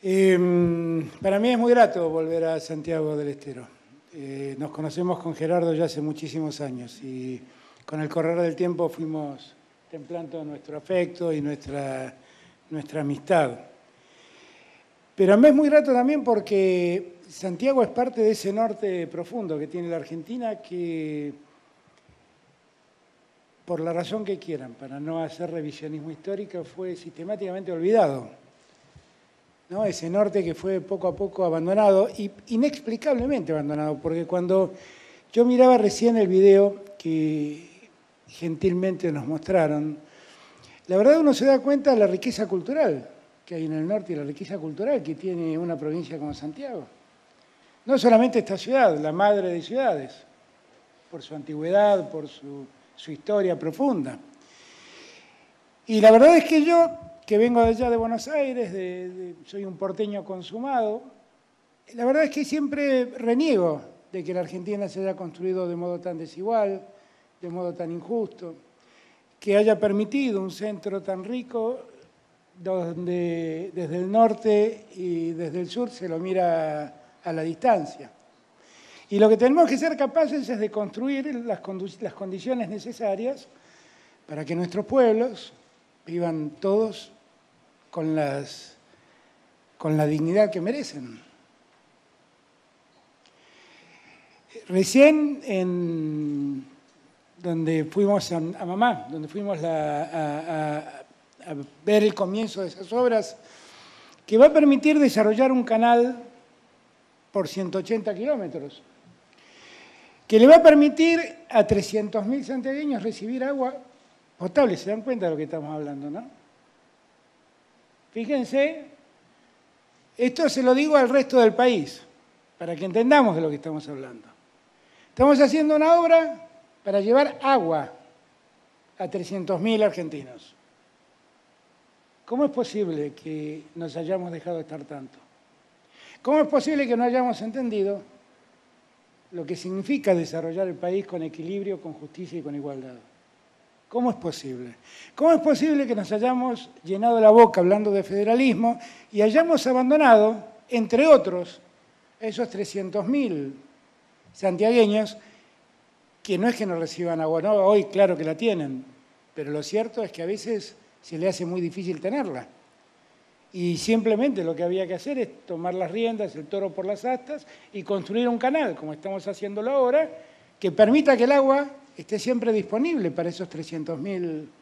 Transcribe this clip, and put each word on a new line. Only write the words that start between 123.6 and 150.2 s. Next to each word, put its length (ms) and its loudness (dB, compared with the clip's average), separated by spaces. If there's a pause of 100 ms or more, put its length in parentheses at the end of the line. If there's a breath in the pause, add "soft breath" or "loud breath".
hablando. 400 -14 (800 soft breath)
Estamos 320 6
haciendo 340 4
una 240 6
obra 480 4 (380)
para 160 0
llevar 420 4
agua 480 0 (1080)
a 120 -8
trescientos 500 -6
mil 240 0
argentinos. 720 -6 (1700)
¿Cómo 200 0
es 60 0
posible 640 -4
que 520 -12 (100)
nos 220 -12
hayamos 340 -6
dejado 300 -10
estar 240 -14
tanto? 340 -18 (1040 loud breath)
¿Cómo 180 2
es 80 2
posible 400 0
que 80 0
no 80 0
hayamos 380 -2
entendido 600 -4 (1300)
lo 140 -10
que 120 -8
significa 580 -2
desarrollar 540 -4
el 60 -10
país 300 -4
con 160 -10
equilibrio, 600 -8
con 120 -14
justicia 460 -14
y 20 -12
con 140 -10
igualdad? 400 -12 (920)
¿Cómo 220 0
es 80 -4
posible? 580 -10 (380 loud breath)
¿Cómo 180 4
es 80 6
posible 460 2
que 100 -2
nos 160 -6
hayamos 580 -2 (140)
llenado 380 2
la 80 12
boca 320 10
hablando 300 2
de 120 0
federalismo 760 0 (320 loud breath)
y 100 0
hayamos 460 4
abandonado, 760 6 (240)